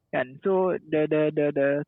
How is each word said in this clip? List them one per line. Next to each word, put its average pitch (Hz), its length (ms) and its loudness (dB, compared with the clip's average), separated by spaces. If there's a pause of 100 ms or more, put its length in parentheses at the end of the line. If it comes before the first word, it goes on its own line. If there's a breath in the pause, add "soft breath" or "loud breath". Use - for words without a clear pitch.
(120)
kan? 135 280 -6
So 185 400 0
the, 156 260 0
the, 156 220 2
the, 151 200 0
the, 143 200 0 (200)